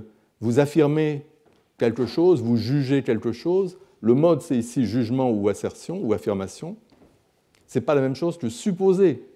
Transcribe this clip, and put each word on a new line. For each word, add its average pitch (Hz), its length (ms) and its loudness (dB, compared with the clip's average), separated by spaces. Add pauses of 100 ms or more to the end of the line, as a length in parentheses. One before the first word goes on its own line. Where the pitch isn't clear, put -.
(400)
vous 113 180 0
affirmez 147 680 2 (540)
quelque 117 280 0
chose, 165 360 2
vous 117 140 0
jugez 131 460 0
quelque 113 300 -2
chose. 180 460 -4 (260)
Le 113 100 4
mode, 151 280 4
c'est 131 160 -2
ici 120 260 -2
jugement 123 460 0
ou 104 180 0
assertion 117 540 -6
ou 113 100 -2
affirmation. 104 640 -6 (920)
C'est - 120 -2
pas 156 140 0
la 143 60 4
même 135 160 -2
chose 170 200 -4
que 120 120 -6
supposer. 185 760 0 (140)